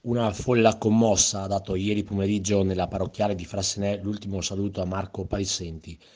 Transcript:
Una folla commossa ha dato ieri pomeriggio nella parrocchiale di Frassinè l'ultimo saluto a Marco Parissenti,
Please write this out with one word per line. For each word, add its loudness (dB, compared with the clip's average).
Una 0
folla 4
commossa 4
ha -6
dato -2
ieri 0
pomeriggio 0
nella 0
parrocchiale 0
di -8
Frassinè -4
l'ultimo -4
saluto -4
a 0
Marco -6
Parissenti, -6